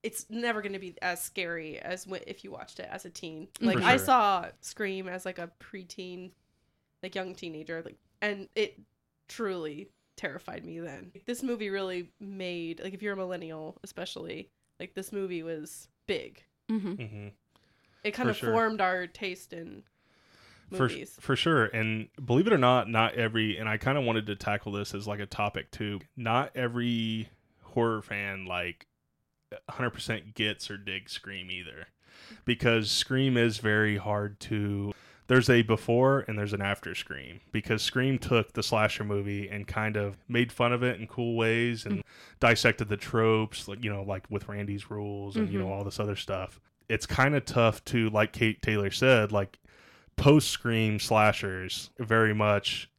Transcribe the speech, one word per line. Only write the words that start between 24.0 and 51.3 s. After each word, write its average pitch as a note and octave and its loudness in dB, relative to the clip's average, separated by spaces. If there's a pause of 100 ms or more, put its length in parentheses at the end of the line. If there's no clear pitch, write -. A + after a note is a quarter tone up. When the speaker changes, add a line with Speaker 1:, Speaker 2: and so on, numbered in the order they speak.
Speaker 3:
wanted A2+ 0
to G2+ -4
tackle G#2 -4
this G2+ -6
as, G2+ -8
like, G#2 -6
a G2+ -6
topic - -4
too, G#2 -6 (160)
not B2 0
every A#2 -2 (340)
horror A2+ 0
fan, G2 -8
like, F2+ -6 (800)
a - -14
hundred B2 -4
percent G#2+ -8
gets G#2+ -4
or G#2 -10
digs F#2+ -10
Scream F#2 -12
either. F2 -12 (580)
Because A2+ 4
Scream C3 2
is A2+ 4
very G#2+ 4
hard G#2 -2
to, G2+ -2 (340)
there's B2 6
a A#2+ 10
before A#2+ 4
and G#2+ -4
there's G#2 -2
an G2 -2
after G2+ -2
Scream. C2+ -10 (140)
Because A2 0
Scream C3 2
took - 2
the A2 -2
slasher G#2+ 2
movie G2+ -2
and G2+ -8
kind G#2+ -2
of G2+ -2 (100)
made A#2+ 2
fun A#2+ 2
of B2 0
it B2 0
in A2+ -10
cool A#2 -2
ways A#2 2
and G#2 0
Speaker 2:
Mm. - -8 (380)
Speaker 3:
dissected A#2 6
the G#2 2
tropes, A2 2
like, G#2+ -10
you G#2+ -2
know, G2 -4
like, F#2+ -6
with G#2 -4
Randy's G2+ -6
rules G2+ -6
and, G#3+ 0
you G2 -2
know, F#2 -2
Speaker 2:
Mm-hmm. F#2+ -4
Speaker 3:
all G2+ -4
this G2+ -8
other G#2 -2
stuff. F#2 -6 (300)
It's A2 0
kinda C#3+ 4
tough A#2 2
to, A2+ 2
like G#2+ 4
Kate A2+ 0
Taylor G2+ 0
said, A#2 4
like, G2+ 0 (560)
post-Scream A2+ 6
slashers G2+ 2 (100)